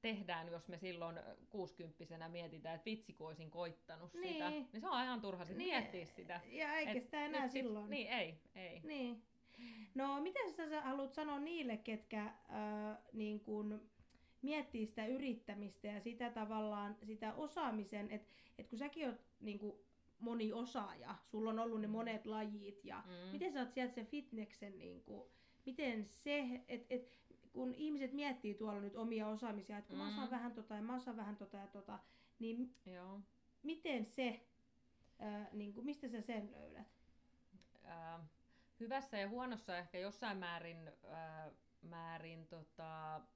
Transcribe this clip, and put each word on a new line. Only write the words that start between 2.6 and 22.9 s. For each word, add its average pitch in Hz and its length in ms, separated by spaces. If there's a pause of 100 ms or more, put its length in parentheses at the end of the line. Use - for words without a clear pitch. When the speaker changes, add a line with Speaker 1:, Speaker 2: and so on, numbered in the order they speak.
Speaker 1:
että 160 100
vitsi, 220 280
kun 160 140
olisin 156 240
koittanut 170 640
Speaker 2:
Niin. 349 200
Speaker 1:
sitä, 302 160
niin 294 180 (140)
se 339 80
on 254 140
ihan 247 180
turha 185 240
sit 180 120
Speaker 2:
Niin. 370 120
Speaker 1:
miettiä 208 360
sitä. 175 400
Speaker 2:
Ja 294 280
eikä 311 180
Speaker 1:
Et 240 120
Speaker 2:
sitä 294 220
enää 277 160
Speaker 1:
nyt 254 100
sit 262 100
Speaker 2:
silloin. 214 280
Speaker 1:
Niin, 196 180
ei, 185 300 (180)
ei. 180 280
Speaker 2:
Niin. 247 400 (720)
No, 277 260
mitä 370 180 (180)
sä, 320 120
sä 302 120
haluat 269 320
sanoa 302 260
niille, 294 380
ketkä, 220 480
ö, 214 680 (180)
niin 214 260
kun 214 500 (520)
miettii 285 440
sitä 220 200
yrittämistä 214 840
ja 208 140
sitä 233 280
tavallaan, 214 760
sitä 214 300
osaamisen, 220 800
et, 214 160 (300)
et - 100
kun 226 120
säkin 294 280
oot 220 140 (180)
niinku 208 460 (340)
moniosaaja, 226 960 (100)
sulla 220 240
on 226 100
ollut 226 220
ne 214 60
Speaker 1:
Mm. 214 60
Speaker 2:
monet 220 320
lajit 208 600
ja 190 200